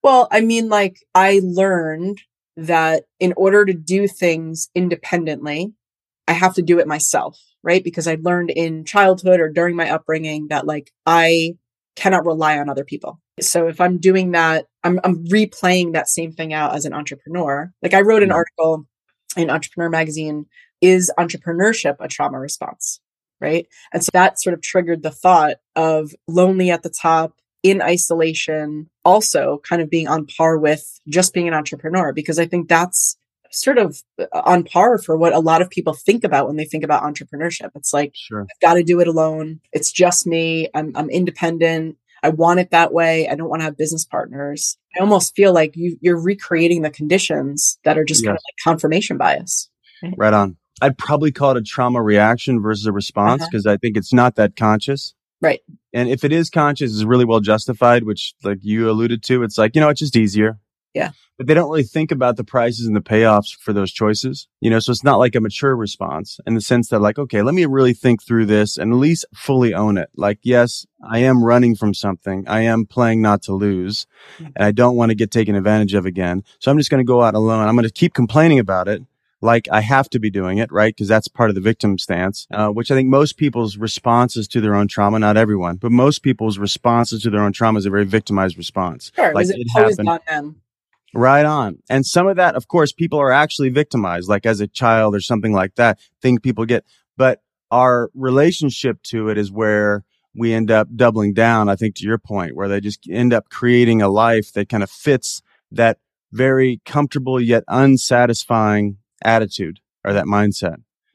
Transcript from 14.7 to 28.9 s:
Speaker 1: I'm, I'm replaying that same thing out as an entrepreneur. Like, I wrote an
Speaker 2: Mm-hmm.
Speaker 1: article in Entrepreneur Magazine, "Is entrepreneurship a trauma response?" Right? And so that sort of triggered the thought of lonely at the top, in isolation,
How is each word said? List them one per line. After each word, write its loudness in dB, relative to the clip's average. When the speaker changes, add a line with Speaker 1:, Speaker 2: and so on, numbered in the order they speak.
Speaker 1:
I'm, 0
I'm 0
replaying 0
that -4
same -6
thing -10
out -4
as -6
an -10
entrepreneur. -6
Like, -2
I 6
wrote 4
an 2
Speaker 2:
Mm-hmm. 0
Speaker 1:
article -2
in -2
Entrepreneur -6
Magazine, -4
"Is 4
entrepreneurship -2
a -10
trauma -6
response?" -12
Right? -4
And -4
so -2
that 4
sort -4
of -10
triggered -2
the -6
thought 2
of 0
lonely 2
at -2
the -14
top, 0
in 2
isolation, -4